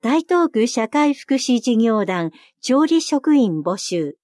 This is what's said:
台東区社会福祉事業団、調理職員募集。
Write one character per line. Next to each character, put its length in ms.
台 220
東 280
区 160
社 220
会 240
福 220
祉 260
事 160
業 260
団、 280
調 260
理 160
職 340
員 260
募 160
集。 460